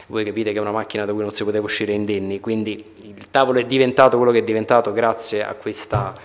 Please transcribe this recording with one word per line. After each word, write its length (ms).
voi 180
capite 260
che 60
è 40
una 100
macchina 340
da 80
cui 80
non 120
si 100
poteva 200
uscire 300
indenni. 460
Quindi 440
il 280
tavolo 280
è 60
diventato 520
quello 140
che 80
è 40
diventato 480
grazie 540
a 80
questa, 720